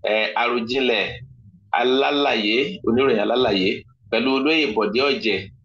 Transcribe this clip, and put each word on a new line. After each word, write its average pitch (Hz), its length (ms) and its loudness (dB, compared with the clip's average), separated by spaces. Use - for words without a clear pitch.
eh, 107 320 0
àròjinlẹ̀ 120 720 0
alálàyé, 127 880 0
oníròyìn 120 380 2
alálàyé, 104 480 2
pẹ̀lú 117 240 0
olóyè 143 380 2
Bọ̀dé 107 320 0
Ọ̀jẹ̀ 113 400 0